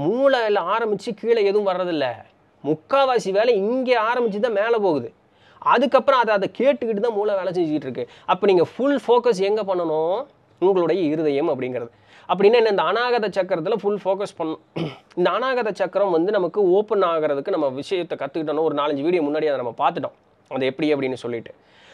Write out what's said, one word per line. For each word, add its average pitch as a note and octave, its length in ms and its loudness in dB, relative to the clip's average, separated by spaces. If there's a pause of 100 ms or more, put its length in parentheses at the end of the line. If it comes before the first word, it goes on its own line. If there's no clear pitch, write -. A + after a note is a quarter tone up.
மூளையில A3+ 560 2 (200)
ஆரம்பிச்சு A3 380 -2
கீழே A3+ 280 2
எதுவும் G3 300 2
வர்றதில்ல, F3 320 -2 (580)
முக்காவாசி A3+ 680 0
வேலை A3 240 2
இங்கே A#3+ 420 0
ஆரம்பிச்சு A3+ 420 0
தான் A#3+ 120 0
மேலே A3 260 0
போகுது. D#3 360 -2 (460)
அதுக்கப்புறம் B3 600 4
அதை, A3 140 2
அதை G3 240 0
கேட்டுக்கிட்டு A#3 420 0
தான் A#3 140 -2
மூளை G#3 220 -2
வேலை F#3 160 -4
செஞ்சுக்கிட்டு D3+ 360 -2
இருக்கு. B2 200 -6 (180)
அப்போ F#3 220 0
நீங்க F3+ 180 4 (100)
ஃபுல் C4+ 320 0
ஃபோக்கஸ் A#3 340 2
எங்க G#3 220 0
பண்ணணும்? F3+ 600 -2 (360)
உங்களுடைய F3+ 400 2 (120)
இருதயம் D#3 380 0
அப்படிங்கிறது. B2 400 -6 (380)
அப்படின்னா G3+ 300 4
என்ன? A3 140 4
இந்த F3 100 2
அநாகத A3+ 520 0
சக்கரத்துல F#3 460 -2
ஃபுல் G#3 220 -2
ஃபோக்கஸ் F#3+ 340 -4
பண்ணணும். D#3+ 240 -6 (540)
இந்த F3 140 2
அநாகத A#3+ 440 -2
சக்கரம் F#3+ 380 0
வந்து E3+ 200 2
நமக்கு F#3 280 0 (160)
ஓப்பன் G#3 280 2
ஆகுறதுக்கு D#3 520 0
நம்ம D3 140 0
விஷயத்தை E3 480 -6
கத்துக்கிட்டோம்னா, D#3 500 -4
ஒரு D3 80 0
நாலஞ்சு C#3+ 320 -2
வீடியோ F3+ 140 2
முன்னாடி D3+ 300 -2
அதை C3+ 120 -2
நம்ம A#2 140 -6
பார்த்துட்டோம், D3+ 380 -2 (360)
அது C3 140 -2
எப்படி D3+ 280 -2
அப்படின்னு C3 300 -2
சொல்லிட்டு. A#2 300 -10 (400)